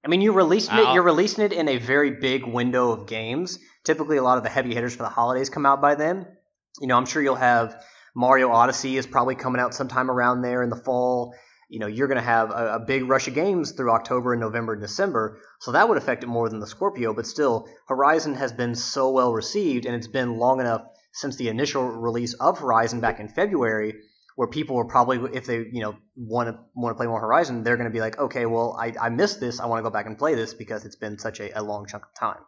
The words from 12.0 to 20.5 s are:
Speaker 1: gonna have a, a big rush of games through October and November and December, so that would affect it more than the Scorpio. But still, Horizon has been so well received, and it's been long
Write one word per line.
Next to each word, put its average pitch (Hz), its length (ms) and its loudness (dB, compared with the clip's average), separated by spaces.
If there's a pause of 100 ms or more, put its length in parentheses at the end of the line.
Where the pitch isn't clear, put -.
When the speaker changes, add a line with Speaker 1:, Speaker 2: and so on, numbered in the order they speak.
Speaker 1:
gonna 131 140 0
have 113 300 2
a, 113 240 -2
a 110 40 -4
big 135 300 -2
rush 131 180 2
of 127 60 -8
games 170 380 0
through 123 200 0
October 123 420 0
and 117 80 0
November 113 320 -4
and 104 80 -6
December, 110 580 -2 (200)
so - 120 -10
that 175 180 6
would 190 80 4
affect 127 260 -2
it 120 40 -8
more 117 220 -2
than 110 100 -8
the 104 80 -10
Scorpio. 131 460 -4
But 113 140 -6
still, 127 400 0 (200)
Horizon 143 480 2
has 131 160 -4
been 120 240 -4
so 131 360 -2
well 123 220 4
received, 127 520 -2
and 120 100 -4
it's 107 120 -8
been 120 300 -2
long 127 220 2